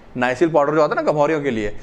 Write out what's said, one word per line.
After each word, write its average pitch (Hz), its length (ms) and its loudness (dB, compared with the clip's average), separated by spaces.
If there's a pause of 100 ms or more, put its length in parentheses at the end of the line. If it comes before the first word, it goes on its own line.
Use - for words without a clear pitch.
(180)
Nycil 127 360 0
पाउडर 151 220 2
जो 160 60 4
आता 165 140 0
है 330 80 -4
ना 196 80 0
गभौरियों 151 300 0
के 139 100 -2
लिए, 107 180 -4 (140)